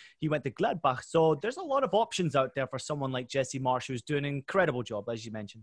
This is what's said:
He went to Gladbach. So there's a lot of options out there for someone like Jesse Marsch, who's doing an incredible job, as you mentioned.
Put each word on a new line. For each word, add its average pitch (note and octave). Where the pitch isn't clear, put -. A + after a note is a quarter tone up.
He D#3
went D3+
to C3+
Gladbach. D3
So D#3+
there's B3
a G4
lot C#4
of G3
options F#3+
out C3
there C3+
for C3
someone C#3
like B2+
Jesse C3+
Marsch, B2+
who's B2+
doing C#3+
an C#3+
incredible C#3+
job, G#2+
as A#2
you A2+
mentioned. G#2+